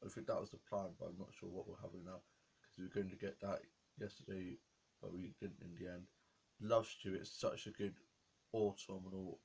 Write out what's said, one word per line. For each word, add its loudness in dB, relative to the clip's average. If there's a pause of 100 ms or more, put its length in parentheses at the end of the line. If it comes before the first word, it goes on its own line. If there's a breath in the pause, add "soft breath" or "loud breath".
I -4
think -4
that 4
was -2
the -10
plan, -2
but -4
I'm -6
not -8
sure -8
what -4
we're -8
having -8
now -8 (400 soft breath)
'cause -18
we -4
were -4
going 2
to -6
get -4
that 0 (360)
yesterday, -4 (420)
but -6
we -4
didn't -6
in -8
the -6
end. -6 (520 soft breath)
Love 8
stew. -2
It's -2
such 0
a -4
good 0 (560)
autumnal 2